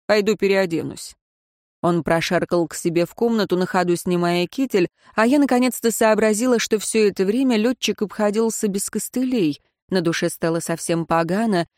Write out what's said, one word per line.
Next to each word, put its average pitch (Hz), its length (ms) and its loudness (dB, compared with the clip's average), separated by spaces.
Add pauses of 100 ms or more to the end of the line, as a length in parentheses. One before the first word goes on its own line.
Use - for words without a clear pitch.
пойду 208 300 2
переоденусь». 190 800 -2 (680)
Он 170 200 0
прошаркал 165 680 0
к - 60 -14
себе 170 320 -2
в - 80 -12
комнату, 220 420 0
на 180 100 0
ходу 175 300 0
снимая 175 500 0
китель, 208 420 -2 (260)
а 220 120 2
я 277 120 4
наконец-то 254 520 2
сообразила, 220 680 2
что 214 200 0
всё 214 300 2
это 190 160 0
время 247 320 2
лётчик 214 460 0
обходился 214 640 -2
без 196 220 -4
костылей. 233 680 -2 (280)
На 185 120 0
душе 170 280 0
стало 165 320 -2
совсем 165 460 -4
погано, 175 720 0